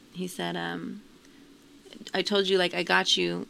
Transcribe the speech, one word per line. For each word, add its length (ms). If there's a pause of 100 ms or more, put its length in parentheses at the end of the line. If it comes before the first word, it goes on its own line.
(120)
he 140
said, 300
um, 460 (1120)
"I 80
told 240
you, 120
like, 160
I 80
got 340
you, 340